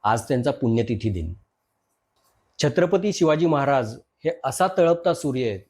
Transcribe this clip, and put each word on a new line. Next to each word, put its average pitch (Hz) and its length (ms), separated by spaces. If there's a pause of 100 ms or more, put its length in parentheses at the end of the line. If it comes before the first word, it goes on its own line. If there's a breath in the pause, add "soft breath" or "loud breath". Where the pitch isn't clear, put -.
आज 113 200
त्यांचा 131 280
पुण्यतिथी 113 600
दिन. 85 240 (1300)
छत्रपती 180 500
शिवाजी 156 340
महाराज 135 500 (280)
हे 165 200
असा 135 220 (120)
तळपता 170 360
सूर्य 131 340
आहे 101 100 (120)